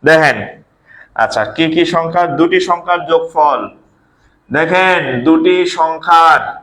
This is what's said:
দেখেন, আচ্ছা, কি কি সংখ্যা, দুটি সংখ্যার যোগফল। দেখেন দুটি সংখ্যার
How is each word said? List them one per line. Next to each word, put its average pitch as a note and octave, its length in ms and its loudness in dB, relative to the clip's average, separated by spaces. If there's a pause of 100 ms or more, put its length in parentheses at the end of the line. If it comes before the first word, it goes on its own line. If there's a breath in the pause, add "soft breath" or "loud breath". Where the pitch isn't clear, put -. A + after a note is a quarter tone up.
দেখেন, D#3 280 2 (840 soft breath)
আচ্ছা, A2 200 -2 (140)
কি D#3+ 80 0 (100)
কি E3+ 80 2 (120)
সংখ্যা, E3 280 0 (160)
দুটি F3 300 2
সংখ্যার F3+ 320 -2 (100)
যোগফল। D#3+ 500 0 (960)
দেখেন F3+ 440 0 (260)
দুটি D#3+ 300 4 (220)
সংখ্যার D#3+ 640 2 (220)